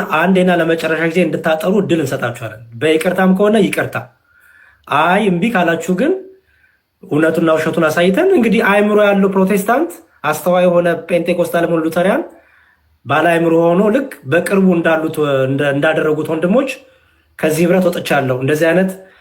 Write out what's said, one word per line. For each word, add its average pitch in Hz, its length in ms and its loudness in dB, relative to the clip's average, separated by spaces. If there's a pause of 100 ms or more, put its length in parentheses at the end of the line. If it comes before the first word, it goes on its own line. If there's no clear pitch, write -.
(120)
አንዴና 180 440 2
ለመጨረሻ 160 480 -2
ጊዜ 165 160 0
እንድታጠሩ 160 560 -2
እድል 165 240 0
እንሰጣችኋለን። 120 640 -6 (140)
በይቅርታም 180 560 0
ከሆነ 208 260 2
ይቅርታ፣ 160 380 -2 (920)
አይ 170 360 0
እምቢ 175 240 0
ካላችሁ 170 460 -2
ግን 262 180 0 (920)
እውነቱና 160 500 0
ውሸቱን 160 320 0
አሳይተን 180 460 2
እንግዲህ 226 340 2
አእምሮ 208 380 2
ያለው 196 280 2
ፕሮቴስታንት 202 600 0 (340)
አስተዋይ 180 400 0
የሆነ 175 240 2 (160)
ጴንጤኮስታል 170 600 -2
ሆነ 160 160 0
ሉተሪያን 180 420 0 (840)
ባለ 151 220 0
አእምሮ 165 320 2
ሆኖ 175 300 2
ልክ 277 200 -2 (140)
በቅርቡ 185 480 0
እንዳሉት 160 440 0 (260)
እንደ-፣ 139 280 0
እንዳደረጉት 151 580 0
ወንድሞች 175 420 0 (680)
«ከዚህ 156 240 0
ህብረት 180 240 0
ወጥቻለሁ፣ 139 520 -2
እንደዚህ 151 280 0
አይነት 185 240 2 (300)